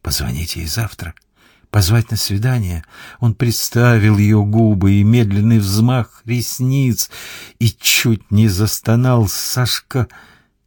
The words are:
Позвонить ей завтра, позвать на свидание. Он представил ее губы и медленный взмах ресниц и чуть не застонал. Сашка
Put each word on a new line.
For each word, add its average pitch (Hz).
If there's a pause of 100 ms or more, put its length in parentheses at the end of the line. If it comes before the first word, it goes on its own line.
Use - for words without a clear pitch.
Позвонить 69
ей 80
завтра, 92 (540)
позвать 107
на 110
свидание. 101 (360)
Он 117
представил 113
ее 104
губы 104
и 101
медленный 110
взмах 110
ресниц 127 (500)
и 117
чуть -
не 107
застонал. 113
Сашка - (600)